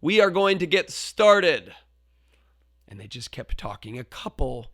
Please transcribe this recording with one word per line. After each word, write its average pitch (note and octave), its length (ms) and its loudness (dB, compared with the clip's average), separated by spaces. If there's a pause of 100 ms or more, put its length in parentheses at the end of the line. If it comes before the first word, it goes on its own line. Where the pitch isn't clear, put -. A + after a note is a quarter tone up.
we G#3 200 2
are G3 100 6
going G3 280 2
to F3 80 -4
get - 240 0
started. F#3+ 800 2 (1160)
And G2 120 -20
they G#2 60 -18
just A#2 240 -16
kept - 280 -6
talking. A2 400 -12
A A#2+ 60 -12
couple B2+ 680 -8